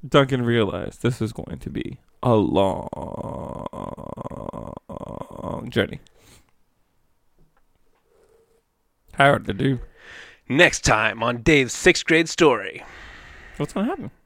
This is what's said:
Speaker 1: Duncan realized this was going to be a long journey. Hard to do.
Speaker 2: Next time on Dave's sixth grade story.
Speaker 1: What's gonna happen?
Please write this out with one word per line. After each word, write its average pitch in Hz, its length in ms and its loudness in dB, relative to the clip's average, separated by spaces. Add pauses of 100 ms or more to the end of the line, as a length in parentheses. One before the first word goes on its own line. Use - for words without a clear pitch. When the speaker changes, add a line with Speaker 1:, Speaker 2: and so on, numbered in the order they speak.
Speaker 1:
Duncan 135 380 4
realized 110 580 0
this 120 180 0
was 110 120 -2
going - 280 -12
to - 100 -8
be - 300 -8 (220)
a 123 120 4
long 95 540 2 (2750)
journey. - 300 0 (3250)
Hard 139 300 4
to - 80 -2
do. 131 260 0 (680)
Speaker 2:
Next 147 360 4
time 110 380 2
on 120 200 -2
Dave's 135 300 4
sixth - 320 2
grade 165 240 2
story. 120 540 2 (760)
Speaker 1:
What's - 160 -6
gonna 196 140 -2
happen? 311 240 -6 (160)